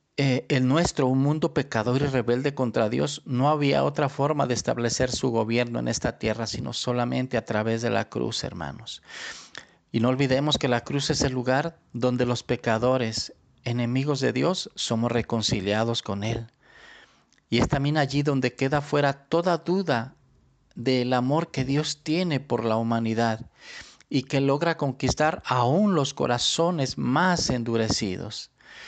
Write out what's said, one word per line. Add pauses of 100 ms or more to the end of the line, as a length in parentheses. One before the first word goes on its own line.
(160)
eh,
el
nuestro
un
mundo
pecador
y
rebelde
contra
Dios,
no
había
otra
forma
de
establecer
su
gobierno
en
esta
tierra,
sino
solamente
a
través
de
la
cruz,
hermanos. (920)
Y
no
olvidemos
que
la
cruz
es
el
lugar (120)
donde
los
pecadores, (320)
enemigos
de
Dios,
somos
reconciliados
con
Él. (1040)
Y
es
también
allí
donde
queda
fuera
toda
duda (600)
del
amor
que
Dios
tiene
por
la
humanidad (580)
y
que
logra
conquistar
aún
los
corazones
más
endurecidos. (360)